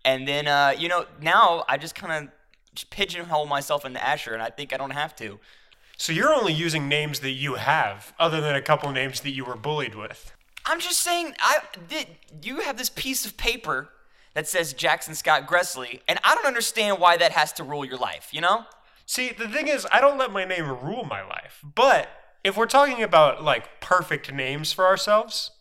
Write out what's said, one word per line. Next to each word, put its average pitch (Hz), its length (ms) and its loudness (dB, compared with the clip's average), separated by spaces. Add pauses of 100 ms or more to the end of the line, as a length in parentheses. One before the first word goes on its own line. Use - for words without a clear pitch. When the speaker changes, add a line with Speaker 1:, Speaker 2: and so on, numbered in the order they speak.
Speaker 1:
And 131 220 2
then, 147 200 -2
uh, 143 300 4
you 165 100 -4
know, 175 200 0 (120)
now 170 480 4
I 139 100 -2
just 160 180 -12
kinda 156 360 -2 (420)
just - 180 -14
pigeonhole 170 560 -4
myself 143 360 -2
into 127 180 -10
Asher, 135 320 -2
and 113 80 -6
I 117 100 -6
think 143 200 -12
I 135 60 -4
don't 135 140 -8
have 147 260 -6
to. 101 220 -12 (580)
Speaker 2:
So - 160 -4
you're 247 200 4
only 214 200 2
using 151 340 -2
names 147 340 -2
that 135 100 -4
you 131 240 -4
have, 113 640 0
other 160 200 2
than 151 160 0
a 135 60 -2
couple 143 300 2
names 131 300 -4
that 143 100 -6
you 131 140 -8
were 123 100 -8
bullied 131 400 -6
with. - 380 -16 (320)
Speaker 1:
I'm 330 140 -2
just 349 200 -2
saying, 339 400 -2
I, 277 200 4 (300)
th-, 294 200 -6 (320)
you 262 200 -8
have 277 160 -6
this 247 120 -6
piece - 360 -6
of 208 120 -12
paper 156 520 -4 (440)
that 156 140 -4
says 165 260 -2
Jackson 160 420 -2
Scott 147 320 2
Gressley, 131 600 -2
and 175 160 0
I 262 120 6
don't 320 100 -2
understand 226 540 0
why 175 180 8
that 170 140 4
has 151 220 2
to 160 100 -10
rule 143 220 -6
your 131 120 -10
life, 98 360 -6
you 151 80 -6
know? 208 240 2 (400)
Speaker 2:
See, 254 240 -4
the 226 180 -8
thing 277 200 -4
is, 294 240 -2
I 220 100 6
don't 277 160 6
let 254 140 -2
my 196 140 -2
name 175 220 -4
rule 151 380 -6
my 104 160 -8
life, - 420 -14
but 214 460 4 (340)
if 196 140 0
we're 226 80 4
talking 262 380 4
about, 156 400 6
like, 127 360 -2
perfect 156 540 -2
names 139 400 -4
for 185 120 2
ourselves 208 760 2